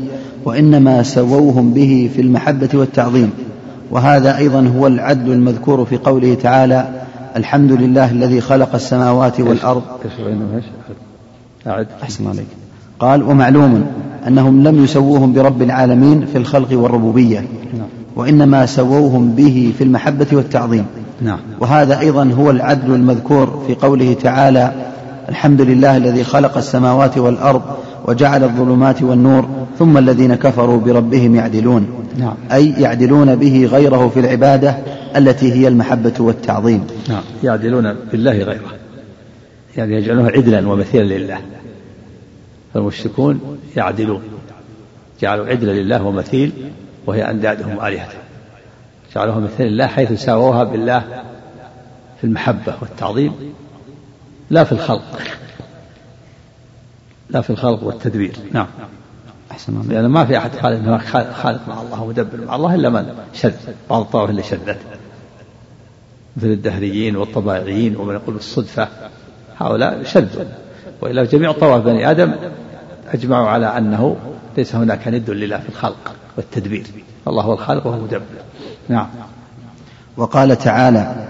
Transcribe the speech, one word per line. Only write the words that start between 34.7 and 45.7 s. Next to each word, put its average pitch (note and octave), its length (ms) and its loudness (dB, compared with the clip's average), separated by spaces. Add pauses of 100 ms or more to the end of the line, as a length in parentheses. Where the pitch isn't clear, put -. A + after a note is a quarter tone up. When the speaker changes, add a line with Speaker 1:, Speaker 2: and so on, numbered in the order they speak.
Speaker 1:
التي C3 380 4
هي B2+ 140 4
المحبة A#2 520 2
والتعظيم. A2+ 680 0 (220)
Speaker 2:
نعم، G#2 120 -4 (220)
يعدلون A2+ 500 -2 (180)
بالله B2 200 0
غيره، G#2 360 -4 (1120)
يعني G#2+ 180 -4
يجعلونه A#2 340 0
عدلا A2 380 2
ومثيلا G2+ 500 0
لله. F#2+ 200 -8 (1400)
فالمشركون C3 640 -2 (360)
يعدلون، G#2 460 -4 (1000)
جعلوا G#2 240 -4
عدلا A#2 260 -2